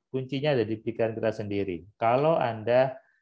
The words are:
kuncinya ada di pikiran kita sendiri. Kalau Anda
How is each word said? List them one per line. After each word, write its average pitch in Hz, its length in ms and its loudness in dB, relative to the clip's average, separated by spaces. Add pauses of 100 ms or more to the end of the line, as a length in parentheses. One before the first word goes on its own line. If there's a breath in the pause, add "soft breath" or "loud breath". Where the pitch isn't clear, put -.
kuncinya 135 480 -2
ada 110 80 2
di 107 160 -6
pikiran 113 320 -2
kita 110 160 0
sendiri. 101 640 -4
Kalau 131 400 2
Anda 120 640 0 (240 loud breath)